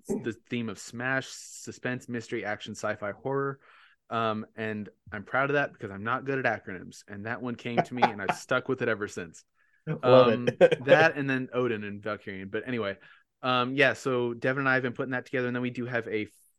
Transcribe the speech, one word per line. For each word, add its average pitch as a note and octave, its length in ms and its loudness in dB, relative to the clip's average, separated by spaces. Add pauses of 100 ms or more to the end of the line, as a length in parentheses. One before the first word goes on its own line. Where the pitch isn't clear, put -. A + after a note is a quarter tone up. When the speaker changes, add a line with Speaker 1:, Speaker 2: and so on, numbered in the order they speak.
Speaker 1:
the B2 260 -4 (160)
theme A#2+ 200 -4
of F#2+ 100 -8
Smash, B2+ 480 -4
suspense, - 840 -8
mystery, A#2 360 -6
action, G#2 320 -6
sci-fi, G#2 340 -4
horror. C#3 480 -4 (500)
Um, A2+ 460 -2
and A2 340 -6 (220)
I'm G2+ 140 -10
proud C#3 260 2
of C#3+ 40 2
that C#3+ 180 0
because G2+ 180 -10
I'm G2 140 -10
not B2+ 200 -2
good C3+ 200 -2
at G#2+ 200 0
acronyms. F#2 440 -12
And G2+ 180 -10
that A#2 160 -6
one A#2+ 140 -6
came A#2+ 220 -6
to - 160 0
me B2 80 -4
and G#2 200 0
I've F#2 140 -2
<laughs> - 0 -
stuck - 320 -2
with B2+ 140 -2
it A#2+ 60 0
ever G#2 200 -2
since. F2 360 -12 (420)
Speaker 2:
Love D#3 180 -4
Speaker 1:
Um, B2 440 8 (120)
Speaker 2:
it. D#3 240 6
<laughs> - 0 -
Speaker 1:
that D3+ 320 8
and C#3 120 -2
then B2+ 240 0
Odin A#2+ 300 0
and G2+ 180 -8
Valkyrian. G2+ 500 -8
But G#2+ 180 -6
anyway, G#2 280 -2 (460)
um, B2+ 320 2
yeah, C3+ 200 6
so B2 380 0
Devin C3 280 0
and C3+ 80 2
I C3 60 6
have B2+ 100 2
been B2 80 -2
putting C3 200 -4
that B2 120 -4
together. B2 240 -2
And B2 80 -2
then B2 60 -2
we B2 80 -2
do B2 160 -6
have A#2 200 -2
a G#2 220 -2 (300)